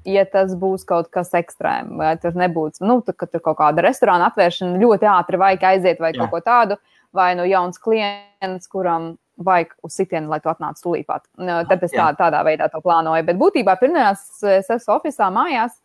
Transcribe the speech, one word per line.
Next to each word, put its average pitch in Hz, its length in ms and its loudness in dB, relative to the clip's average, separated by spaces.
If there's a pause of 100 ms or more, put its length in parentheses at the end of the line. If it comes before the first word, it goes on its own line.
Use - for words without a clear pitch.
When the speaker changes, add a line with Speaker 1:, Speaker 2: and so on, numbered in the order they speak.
Speaker 1:
ja 190 240 2
tas 190 300 0
būs 190 280 -4
kaut 170 260 -2
kas 180 240 -6
ekstrēm, - 600 -4
vai 156 220 0
tur 170 160 -4
nebūs, 170 480 -2
nu, 240 180 2
tu-, 185 140 -6
ka - 160 -10
tur 165 100 -6
kaut 156 200 -2
kāda 156 260 2
restorāna 190 400 2
atvēršana, 180 540 0
ļoti 214 260 4
ātri 185 320 2
vajag 190 260 2
aiziet 185 360 2
vai 165 140 -2
Speaker 2:
Jā. 123 100 -4
Speaker 1:
kaut 110 60 -6
ko 165 100 -4
tādu, 226 360 2 (380)
vai 180 200 2
nu 175 80 -4
jauns 180 340 0
klients, 202 920 -6
kuram 170 460 -4 (160)
vajag 175 460 0
uz - 180 -16
sitienu, 160 340 -4
lai 156 80 -4
tu - 80 -6
atnāc 160 320 -6
tūlīt - 300 -6
pat. - 240 -8
Nu, 175 300 -6
tad 185 200 0
es 175 80 -4
Speaker 2:
Jā. 160 220 0
Speaker 1:
tā-, 147 60 -8
tādā 160 260 0
veidā 156 260 0
to 160 100 -10
plānoju. 165 460 0
Bet 175 100 0
būtībā 240 400 2
pirmdienās 247 680 0
es 196 240 2
esmu 226 240 -2
ofisā, 285 320 -2
mājās 240 480 -2 (100)